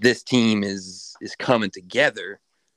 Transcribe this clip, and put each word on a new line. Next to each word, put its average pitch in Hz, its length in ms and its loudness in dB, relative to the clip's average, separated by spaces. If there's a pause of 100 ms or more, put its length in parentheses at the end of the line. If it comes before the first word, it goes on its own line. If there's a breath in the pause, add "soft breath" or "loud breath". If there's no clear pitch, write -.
this 113 220 4
team 113 420 2
is, 92 560 -10
is - 160 -12
coming 110 340 0
together 98 680 -2 (360)